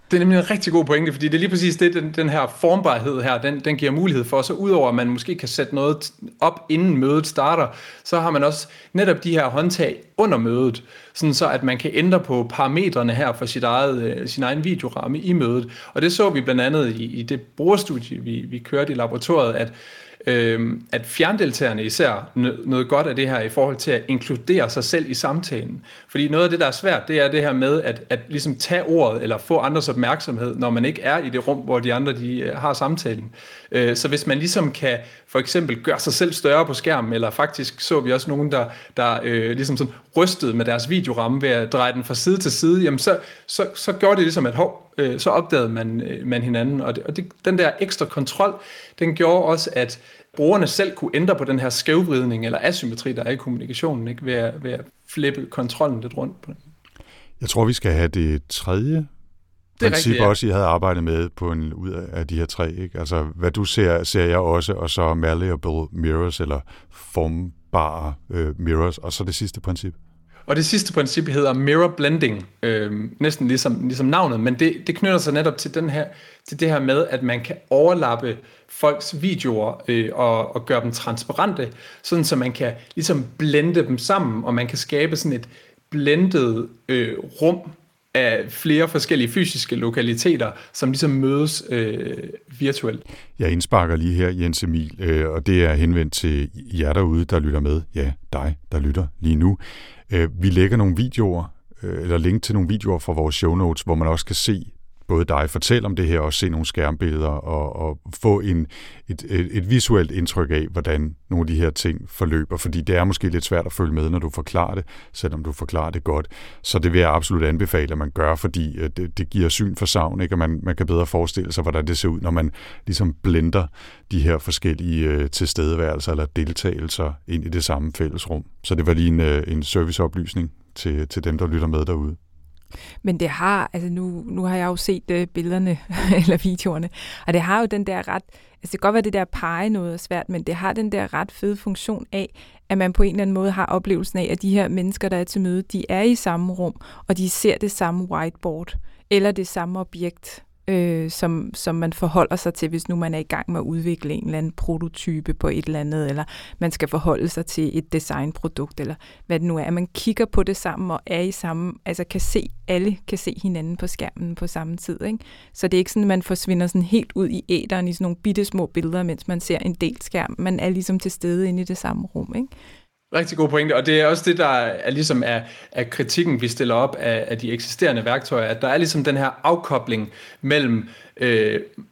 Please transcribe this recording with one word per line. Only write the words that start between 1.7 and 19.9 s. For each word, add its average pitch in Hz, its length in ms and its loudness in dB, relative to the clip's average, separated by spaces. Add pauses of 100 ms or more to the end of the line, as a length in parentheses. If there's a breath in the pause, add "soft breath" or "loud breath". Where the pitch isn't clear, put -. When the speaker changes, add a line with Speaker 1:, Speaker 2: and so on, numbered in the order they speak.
Speaker 1:
det, 175 180 4
den, 156 220 -2
den 160 120 2
her 143 180 2 (140)
formbarhed 143 640 2
her, 123 180 2
den, 139 200 -2
den 151 160 0
giver 139 160 0
mulighed 151 320 2
for. 135 180 2
Så 170 100 -4
udover 180 360 4
at 120 60 2
man 120 140 2
måske 123 260 -4
kan 131 140 -6
sætte 139 260 -2
noget 147 300 2
t-, - 360 -16
op, 165 280 0
inden 165 280 4
mødet 147 300 2
starter, 151 400 2 (380 loud breath)
så 170 160 0
har 165 100 0
man 143 140 2
også 151 240 -2 (240 loud breath)
netop 185 320 2
de 170 60 -2
her 151 180 4
håndtag 151 540 0 (140)
under 196 220 4
mødet, 117 440 2 (320 loud breath)
sådan 151 200 0
så 156 140 2
at 131 140 0
man 127 160 0
kan 143 160 -4
ændre 180 260 4
på 123 300 0
parametrene 135 640 2
her 127 180 0
for 123 140 -6
sit 123 180 -4
eget, 123 380 2
øh, 120 260 -4
sin 131 140 -4
egen 156 220 -2
videoramme 156 540 -4
i 180 140 -2
mødet. 123 360 2 (260 loud breath)
Og 139 80 0
det 175 100 4
så 196 180 4
vi 139 100 0
blandt 127 200 2
andet 131 360 0
i, 117 80 -8
i 120 180 -8
det 123 180 -6
brugerstudie, 143 800 -2
vi, 120 280 -6
vi 120 100 -10
kørte 143 340 -2
i 127 40 -4
laboratoriet, 120 580 0
at, 117 180 -2 (540 loud breath)